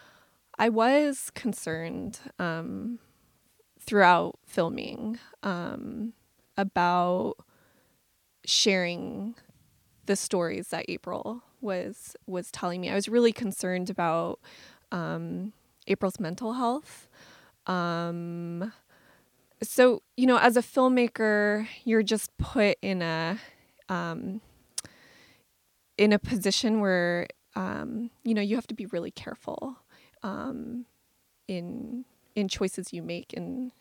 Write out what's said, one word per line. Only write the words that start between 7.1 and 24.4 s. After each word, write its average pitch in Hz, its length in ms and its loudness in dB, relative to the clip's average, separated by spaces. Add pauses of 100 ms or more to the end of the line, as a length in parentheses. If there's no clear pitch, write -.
sharing 185 920 0 (680)
the 202 100 2
stories 180 540 -2
that 165 180 -4
April 214 540 -8 (200)
was, 196 540 -6 (120)
was 185 240 -6
telling 180 280 -4
me. 180 100 -4
I - 60 -2
was 202 140 0
really 233 240 6
concerned 185 560 -4
about, 170 500 0 (520)
um, 170 640 -6 (340)
April's 190 320 0
mental 220 340 -4
health. 254 560 -4 (560)
Um, 170 1080 -4 (920)
so, 254 400 6 (120)
you 254 120 4
know, 247 100 8
as 233 180 8
a 247 60 4
filmmaker, 220 1080 2 (160)
you're 226 200 4
just 214 340 -2
put - 440 2
in 190 200 -2
a, 165 380 -2 (500)
um, 170 520 -4 (1600)